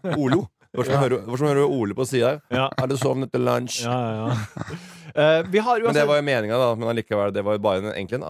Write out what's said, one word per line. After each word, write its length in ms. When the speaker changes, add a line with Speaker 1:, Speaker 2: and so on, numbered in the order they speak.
Speaker 1:
<laughs> 180
Speaker 2:
Olo. 200
Det 60
var 60
som 80
å 40
Speaker 1:
Ja. 60
Speaker 2:
høre, 180
det 80
var 80
som 100
å 60
høre 160
Ole 260
på 120
siden. 340
Speaker 1:
Ja. 180
Speaker 2:
"Er 80
det 140
sovnet 320
til 160
lunsj?" 360
Speaker 1:
Ja, 120
ja, 320
ja. 480
<laughs> 120
Eh, 280
vi 80
har 160
Speaker 2:
Men 160
det 80
Speaker 1:
uansett 80
Speaker 2:
var 80
jo 80
meningen 320
da, 180
men 140
allikevel, 480
det 80
var 140
jo 20
bare 220
en, 100
egentlig 240
en, 140